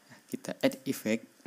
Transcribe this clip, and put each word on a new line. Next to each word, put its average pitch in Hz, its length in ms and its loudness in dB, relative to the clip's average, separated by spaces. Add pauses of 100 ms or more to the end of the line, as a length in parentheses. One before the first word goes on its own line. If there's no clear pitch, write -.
(280)
Kita - 300 -6
add 131 320 2
effect. - 560 0